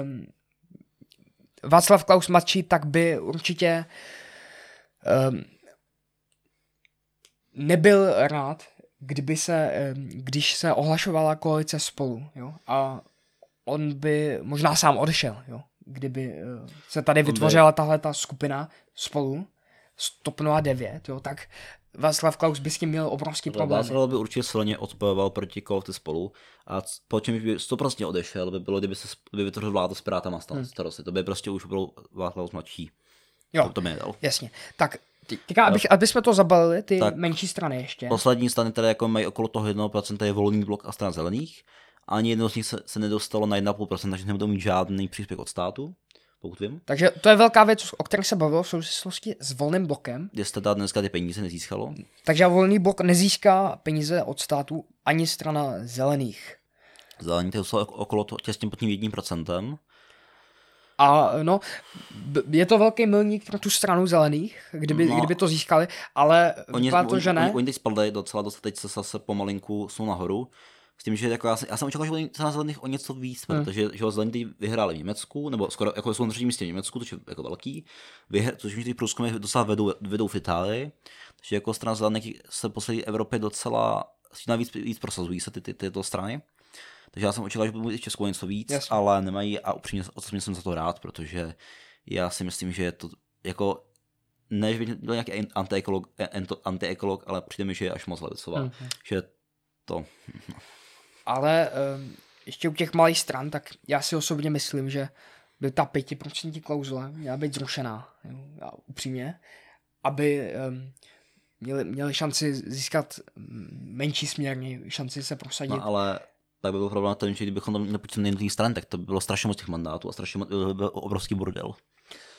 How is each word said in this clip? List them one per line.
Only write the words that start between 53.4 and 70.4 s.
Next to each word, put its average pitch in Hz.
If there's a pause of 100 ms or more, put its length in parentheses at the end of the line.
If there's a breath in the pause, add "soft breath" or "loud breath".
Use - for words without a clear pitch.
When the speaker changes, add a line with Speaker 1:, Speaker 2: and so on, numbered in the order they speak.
Speaker 1:
peníze 156
od 151
státu 147 (200)
ani 160
Strana 147
zelených. 127 (640 soft breath)
Speaker 2:
Zelení, 85
to 104
jsou 113
ok-, 104
okolo 104
toho, 104
těsně 107
pod -
tím 113
jedním 104
procentem. 90 (1200 soft breath)
Speaker 1:
A, 143 (120)
no, 180 (560 loud breath)
b-, 139 (140)
je 180
to 226
velký 220
milník 208
pro 202
tu 208
Stranu 185
zelených, 160 (140)
kdyby, 156
Speaker 2:
No. 120
Speaker 1:
kdyby 156
to 180
získali, 160 (280 loud breath)
ale 165 (180)
Speaker 2:
Oni, 120
Speaker 1:
vypadá 151
to, -
Speaker 2:
oni, 185
Speaker 1:
že 175
ne. 165
Speaker 2:
oni, 202
oni 123
teď 135
spadli 107
docela 104
dost, 101
teď 104
se 104
zase 104
pomalinku 101
jsou 110
nahoru. 95 (480 soft breath)